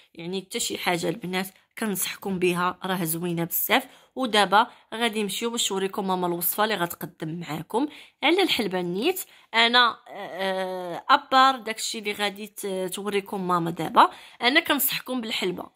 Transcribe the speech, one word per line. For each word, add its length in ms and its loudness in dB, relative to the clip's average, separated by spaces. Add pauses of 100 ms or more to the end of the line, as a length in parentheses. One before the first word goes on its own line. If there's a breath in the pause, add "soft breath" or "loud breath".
(140 soft breath)
يعني 260 -6
حتى 200 -8
شي 180 -4
حاجه 300 0
البنات. 380 -4 (320 soft breath)
كنصحكم 600 -4
بها، 460 2
راه 200 -2
زوينه 400 -2
بزاف. 420 0 (300 soft breath)
ودابا 500 4 (280 loud breath)
غادي 280 0
نمشيو 280 -2
باش 220 -2
نوريكم 340 -2
ماما 200 0
الوصفه 380 0
اللي 100 0
غتقدم 640 -6
معاكم 480 -2 (340 loud breath)
على 200 4
الحلبه 380 0
النيت. 400 -2 (340 soft breath)
انا، 420 4 (120)
آه، 1040 -4
ابار 460 6
داكشي 420 -6
اللي 140 -4
غادي 340 -4
ت-، 480 -4
توريكم 540 -4
ماما 220 2
دابا، 400 4 (320 loud breath)
انا 180 4
كنصحكم 600 -2
بالحلبه. 440 -4 (120)